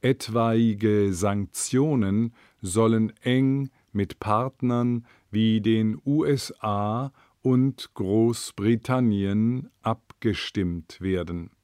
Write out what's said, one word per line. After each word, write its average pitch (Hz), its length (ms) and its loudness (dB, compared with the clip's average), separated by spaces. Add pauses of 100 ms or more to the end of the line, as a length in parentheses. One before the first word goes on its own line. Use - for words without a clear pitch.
Etwaige 113 1120 2
Sanktionen 104 1200 0 (260)
sollen 110 520 0 (100)
eng 135 480 0 (220)
mit 98 260 -4
Partnern 120 880 -2 (240)
wie 110 300 2
den 110 440 0
U 147 200 0
S 143 360 -2
A 107 520 -2 (280)
und 131 540 0
Großbritannien 113 1800 0 (120)
abgestimmt 95 1160 -4
werden. 87 500 -4 (140)